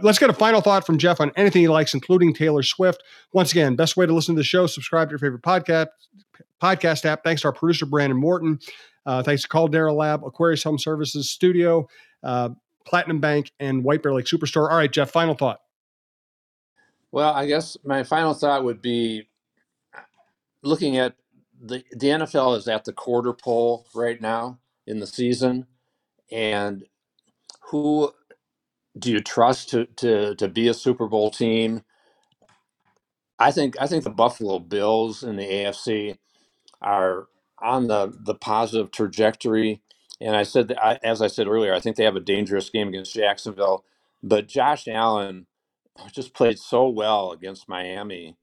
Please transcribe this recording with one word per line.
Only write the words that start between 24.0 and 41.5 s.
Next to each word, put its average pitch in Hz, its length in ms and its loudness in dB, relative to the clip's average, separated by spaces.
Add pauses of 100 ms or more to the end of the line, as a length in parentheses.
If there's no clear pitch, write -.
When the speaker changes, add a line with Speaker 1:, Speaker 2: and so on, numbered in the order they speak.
Speaker 2:
now 117 380 -6 (280)
in 107 120 -8
the 101 80 -10
season, 123 600 -2 (680)
and 101 520 -4 (840)
who 151 420 0 (840)
do 117 140 -2
you 104 80 2
trust 120 500 0
to, 120 160 0 (100)
to, 104 380 0
to 98 140 -4
be 110 200 0
a 117 60 2
Super 123 320 -2
Bowl 107 240 0
team? 113 520 -2 (1600)
I 131 140 4
think, 139 280 -2
I 135 60 -4
think 156 180 -2
the 113 60 -6
Buffalo 107 480 0
Bills 104 640 -2
in 113 140 -8
the 98 80 -8
A 98 220 -4
F 101 100 -6
C 104 400 -6 (640)
are 92 480 -2 (320)
on 120 260 -2
the, 104 320 0
the 104 160 -6
positive 110 560 -2
trajectory. 110 920 -2 (380)
And 110 140 -4
I 104 80 2
said 117 260 0
that, 113 160 -4
I, 110 200 2
as 113 180 0
I 107 60 2
said 104 180 -2
earlier, 104 260 0